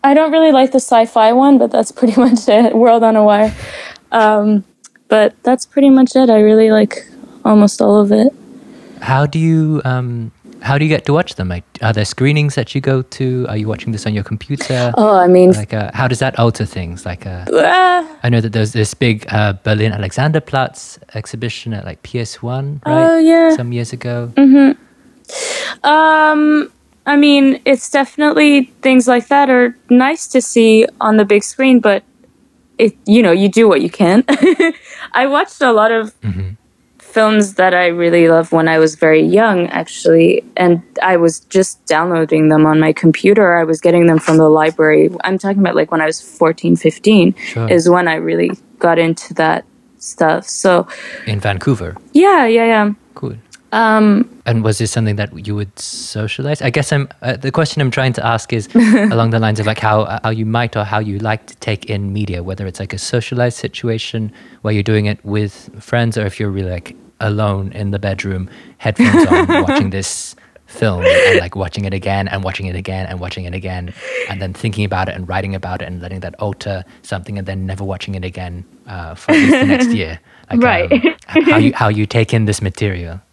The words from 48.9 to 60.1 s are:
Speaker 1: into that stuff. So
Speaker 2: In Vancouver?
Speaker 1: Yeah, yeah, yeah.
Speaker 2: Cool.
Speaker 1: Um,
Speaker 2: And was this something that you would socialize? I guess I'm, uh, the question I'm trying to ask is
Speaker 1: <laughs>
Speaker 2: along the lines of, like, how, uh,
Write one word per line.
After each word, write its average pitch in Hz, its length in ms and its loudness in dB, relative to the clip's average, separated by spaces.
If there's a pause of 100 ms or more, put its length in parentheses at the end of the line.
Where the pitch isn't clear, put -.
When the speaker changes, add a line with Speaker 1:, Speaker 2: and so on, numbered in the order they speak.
Speaker 1:
into 165 360 -4
that 160 280 -2 (360)
stuff. 160 500 -2
So 175 380 0 (380)
Speaker 2:
In 107 140 -6
Vancouver? 98 560 -4 (160)
Speaker 1:
Yeah, 339 360 4
yeah, 226 180 2
yeah. 214 260 2 (220)
Speaker 2:
Cool. 113 240 -12 (380)
Speaker 1:
Um, 220 540 2 (160)
Speaker 2:
And 113 180 -2
was 107 140 0
this 110 140 -4
something 107 260 -2
that 101 280 -8
you 104 80 -6
would 104 240 -8
socialize? - 840 -8
I 135 80 -2
guess 143 240 -2
I'm, 139 160 -2 (120)
uh, 127 140 -4
the 131 160 -6
question 151 300 -2
I'm 127 100 0
trying 131 220 -2
to - 120 -6
ask 113 280 -4
is 110 180 -6
Speaker 1:
<laughs> - 40 -2
Speaker 2:
along 208 560 2
the 113 80 0
lines 107 200 0
of, 104 80 -2
like, 110 120 -4
how, 107 240 2
uh, 107 200 -8